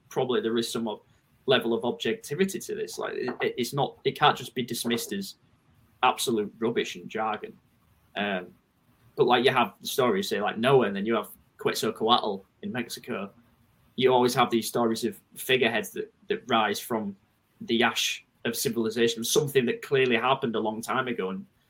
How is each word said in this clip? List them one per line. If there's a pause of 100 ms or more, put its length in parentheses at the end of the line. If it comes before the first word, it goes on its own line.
probably
there
is
some
ob-, (440)
level
of
objectivity
to
this.
Like,
it,
it,
it's
not,
it
can't
just
be
dismissed
as (680)
absolute
rubbish
and
jargon. (600)
Um, (680)
but,
like,
you
have
the
stories,
say,
like,
Noah,
and
then
you
have (280)
Quetzalcoatl (200)
in
Mexico. (680)
You
always
have
these
stories
of (200)
figureheads
that, (160)
that
rise
from (460)
the
ash (200)
of
civilization,
something
that
clearly
happened
a
long
time
ago
and, (240)